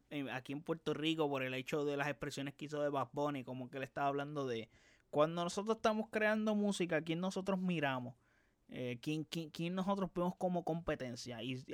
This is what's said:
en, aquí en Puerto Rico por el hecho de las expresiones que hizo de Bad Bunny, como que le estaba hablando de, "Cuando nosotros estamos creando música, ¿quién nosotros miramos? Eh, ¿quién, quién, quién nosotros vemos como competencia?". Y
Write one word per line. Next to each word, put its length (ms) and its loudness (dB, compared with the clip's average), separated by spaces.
en, 180 -4
aquí 240 -6
en 100 -6
Puerto 300 -2
Rico 360 2
por 140 0
el 120 -2
hecho 300 0
de 120 2
las 120 2
expresiones 460 -4
que 100 -10
hizo 180 -2
de 60 4
Bad 240 2
Bunny, 320 0
como 260 -8
que 80 -8
le 60 -2
estaba 240 0
hablando 380 -2
de, 220 -2
"Cuando 340 4
nosotros 320 0
estamos 340 2
creando 440 4
música, 480 2
¿quién 180 0
nosotros 380 0
miramos? 560 0
Eh, 320 -4
¿quién, 240 -2
quién, 260 -6
quién 240 -4
nosotros 400 0
vemos 220 2
como 280 0
competencia?". 760 -4
Y 320 -4